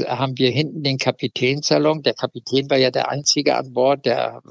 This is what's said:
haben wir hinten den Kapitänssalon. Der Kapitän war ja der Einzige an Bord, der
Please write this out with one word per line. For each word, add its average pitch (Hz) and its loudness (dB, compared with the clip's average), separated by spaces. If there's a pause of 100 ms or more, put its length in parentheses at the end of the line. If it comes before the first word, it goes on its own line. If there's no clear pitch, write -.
haben 131 -4
wir 127 4
hinten 147 -2
den 135 -2
Kapitänssalon. 147 0
Der 127 0
Kapitän 135 -2
war 139 4
ja 127 4
der 127 -2
Einzige 143 0
an 131 -4
Bord, 135 2
der 120 -2 (100)